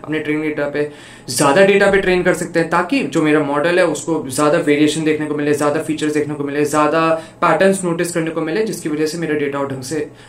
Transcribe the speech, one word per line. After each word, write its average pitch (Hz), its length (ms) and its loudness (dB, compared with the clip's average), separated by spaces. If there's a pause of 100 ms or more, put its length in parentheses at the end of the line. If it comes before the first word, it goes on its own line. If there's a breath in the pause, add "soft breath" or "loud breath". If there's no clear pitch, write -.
अपने 151 140 -4
training 151 260 -4
data 151 240 -4
पे 147 220 -4 (380 loud breath)
ज़्यादा 151 380 4
data 202 240 4
पे 196 100 4
train 180 220 2
कर 175 120 2
सकते 170 260 -2
हैं, 165 100 -2
ताकि 180 320 0
जो 156 200 -2
मेरा 151 180 4
model 147 380 0
है 180 80 4
उसको 156 420 -4
ज़्यादा 151 300 2
variation 151 460 2
देखने 151 220 0
को 147 80 -4
मिले, 147 200 0
ज़्यादा 147 280 0
features 151 320 -2
देखने 147 200 -2
को 143 100 -6
मिले, 143 200 -2
ज़्यादा 151 500 2
patterns 175 680 0
notice 170 280 -2
करने 160 180 -2
को 160 100 -4
मिले, 160 240 -2
जिसकी - 240 -6
वजह 151 180 -2
से 160 120 -6
मेरा 156 160 -2
data 139 300 -2
ढंग 135 180 -8
से, 151 280 -6 (180 loud breath)